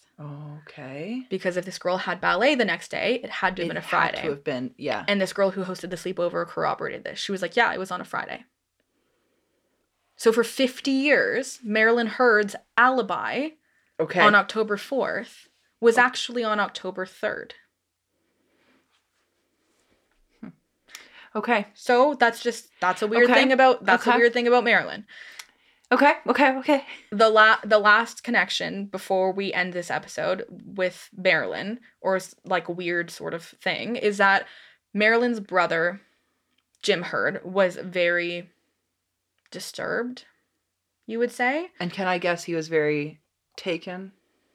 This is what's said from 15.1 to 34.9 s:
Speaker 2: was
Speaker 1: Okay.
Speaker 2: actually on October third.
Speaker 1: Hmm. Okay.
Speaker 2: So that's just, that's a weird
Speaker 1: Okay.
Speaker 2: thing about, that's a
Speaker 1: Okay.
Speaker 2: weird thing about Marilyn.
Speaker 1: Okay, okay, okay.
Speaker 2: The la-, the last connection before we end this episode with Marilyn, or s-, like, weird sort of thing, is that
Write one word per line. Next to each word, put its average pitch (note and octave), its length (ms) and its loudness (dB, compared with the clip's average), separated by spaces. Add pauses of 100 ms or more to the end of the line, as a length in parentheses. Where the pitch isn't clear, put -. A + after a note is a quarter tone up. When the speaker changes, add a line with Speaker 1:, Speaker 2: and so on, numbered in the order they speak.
Speaker 2:
was A#3 160 6
Speaker 1:
Okay. B3 80 6
Speaker 2:
actually B3 380 -4
on G#3+ 160 -2
October F#3+ 480 -6
third. - 480 -10 (2750)
Speaker 1:
Hmm. - 80 -20 (880)
Okay. G#3+ 380 0
Speaker 2:
So C4 400 2
that's A#3 280 2
just, A#3 260 -6 (120)
that's F3+ 220 0
a A3 40 0
weird A#3 180 4
Speaker 1:
Okay. B3 100 6
Speaker 2:
thing C4 180 6
about, C4 320 6
that's F#3 220 2
a A#3+ 40 4
Speaker 1:
Okay. A#3+ 80 4
Speaker 2:
weird A#3 140 4
thing A#3+ 160 -2
about A#3+ 160 4
Marilyn. F#3 420 0 (840)
Speaker 1:
Okay, C4+ 220 6 (140)
okay, C4 320 4
okay. C4+ 260 0 (260)
Speaker 2:
The A3 200 4
la-, A3 340 8
the G#3+ 140 4
last G#3 440 4
connection G3 640 -2
before F#3+ 460 -2
we G3 220 -4
end F3+ 180 -2
this F3 180 -8
episode - 600 -6
with F3+ 640 -8
Marilyn, F3 640 -2 (220)
or F#3+ 140 0
s-, F#3 180 -10 (100)
like, F3 240 -2
weird F3 420 -6
sort E3 220 -10
of E3 100 -10
thing, - 540 -8
is G#3 220 -2
that G3 280 2 (460)